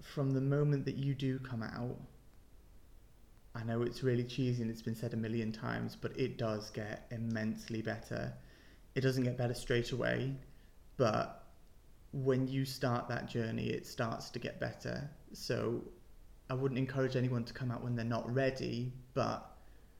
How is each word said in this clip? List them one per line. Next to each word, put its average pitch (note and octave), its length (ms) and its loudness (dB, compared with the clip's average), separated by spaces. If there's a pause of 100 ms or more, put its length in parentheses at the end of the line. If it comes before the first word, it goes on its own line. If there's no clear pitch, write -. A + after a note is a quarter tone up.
from C3+ 300 0
the C3 100 4
moment C#3+ 420 4
that C3+ 120 -2
you C#3 180 0
do C3+ 240 0
come B2+ 240 -4
out, B2 340 -4 (1600)
I A2+ 100 -8
know A#2 160 0
it's A#2+ 220 -2
really B2 220 4
cheesy B2 360 2
and A2+ 100 0
it's - 120 -6
been A2+ 120 -2
said A#2 200 -4
a - 20 0
million A2+ 340 0
times, A#2 480 -4
but A2+ 220 -4
it B2 160 0
does G#2+ 320 0
get A2 420 -6
immensely A2 720 -2
better. A2+ 540 -2 (600)
It C3+ 60 0
doesn't C3 240 4
get B2 140 0
better B2 160 2
straight A#2+ 380 2
away, A#2+ 420 2 (640)
but - 440 4 (680)
when C3 360 4
you C3+ 180 2
start B2 420 0
that - 220 -4
journey, A#2 400 0
it - 160 -2
starts - 420 -4
to - 100 -6
get - 220 -6
better. A#2+ 500 -4 (220)
So A#2 520 0 (680)
I C3 40 -2
wouldn't C3 240 2
encourage C3 380 2
anyone B2 280 2
to - 100 -8
come B2 160 -2
out A#2+ 120 -4
when A#2+ 140 0
they're A2+ 80 0
not A2+ 300 0
ready, B2+ 580 2 (220)
but A2+ 420 0 (440)